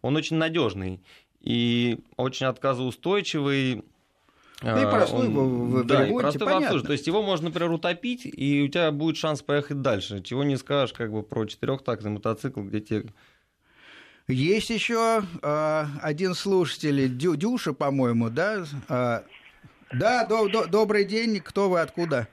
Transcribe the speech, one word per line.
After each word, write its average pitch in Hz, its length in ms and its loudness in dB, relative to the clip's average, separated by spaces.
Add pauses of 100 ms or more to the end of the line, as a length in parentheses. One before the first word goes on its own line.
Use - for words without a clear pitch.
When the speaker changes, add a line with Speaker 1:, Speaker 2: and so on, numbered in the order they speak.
Speaker 1:
он 127 120 2
очень 156 220 0
надежный 104 640 0 (400)
и 120 560 2 (200)
очень 131 280 -2
отказоустойчивый. 135 1400 -2 (800)
Speaker 2:
Ну 113 180 2
и - 40 4
Speaker 1:
А, - 80 2
Speaker 2:
простой - 360 2
Speaker 1:
он, - 60 0
Speaker 2:
в, 143 60 2
в, 127 420 2
в 120 60 -2
Speaker 1:
да, 135 160 6
и 135 60 2
Speaker 2:
ремонте, - 120 0
Speaker 1:
простой 143 200 0
в - 40 -2
Speaker 2:
понятно. - 220 2
Speaker 1:
обслуживании. 151 200 0
То 147 60 0
есть 139 140 -4
его 202 160 0
можно, 175 240 -2
например, 165 240 -2
утопить, 175 540 -4
и 143 360 0
у 143 60 2
тебя 160 240 2
будет 156 260 0
шанс 151 240 -2
поехать 143 400 -2
дальше. 104 400 -2
Чего 127 220 -4
не 143 120 2
скажешь, 135 380 -2
как 113 180 -6
бы, 107 120 -4
про 110 220 -2
четырехтактный 110 680 -4
мотоцикл, 107 500 -4
где 104 180 -4
те 107 260 -4 (1200)
Speaker 2:
Есть 160 440 2
еще, 226 520 0 (180)
э, 151 420 0 (180)
один 165 340 -2
слушатель, 147 800 2
Дю-, 156 200 0
Дюша, 190 380 -2
по-моему, 127 560 2
да? 180 360 -2 (240)
Э, 123 320 0 (720)
да, 220 320 2
до-, 214 220 2
до-, 196 200 2
добрый 208 380 2
день, 214 360 -2
кто 196 280 0
вы, 175 120 4
откуда? 147 520 -2